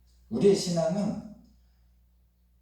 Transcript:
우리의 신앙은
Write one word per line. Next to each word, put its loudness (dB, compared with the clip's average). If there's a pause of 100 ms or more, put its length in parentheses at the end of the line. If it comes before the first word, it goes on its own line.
(300)
우리의 4
신앙은 -2 (1300)